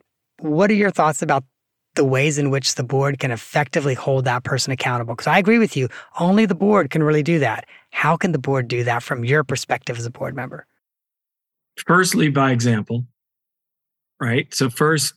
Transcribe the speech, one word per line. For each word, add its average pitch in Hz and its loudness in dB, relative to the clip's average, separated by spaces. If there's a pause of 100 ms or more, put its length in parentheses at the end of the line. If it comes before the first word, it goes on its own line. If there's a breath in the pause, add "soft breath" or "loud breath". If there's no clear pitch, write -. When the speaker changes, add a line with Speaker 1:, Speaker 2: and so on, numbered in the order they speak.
(400)
Speaker 1:
What 165 0
are 214 2
your 202 2
thoughts 156 0
about 143 0 (500)
the 147 2
ways 139 2
in 143 0
which 135 -2
the 135 -4
board 135 -2
can 135 -4
effectively 143 -2
hold 131 -2
that 127 -2
person 135 -4
accountable? 120 -4
'Cause - -8
I 160 4
agree 214 4
with 202 0
you, 131 0 (320 loud breath)
only 196 4
the 185 0
board 196 2
can 160 0
really 151 4
do 165 2
that. 113 -2 (260 loud breath)
How 160 0
can 180 0
the 151 0
board 131 -2
do 120 -2
that 117 -2
from 123 -6
your 143 2
perspective 127 -4
as 117 -8
a 120 -8
board 131 -10
member? 131 -12 (1200)
Speaker 2:
Firstly, 170 2
by 135 2
example, 120 0 (1120)
right? 123 -2
So 131 0
first, 151 0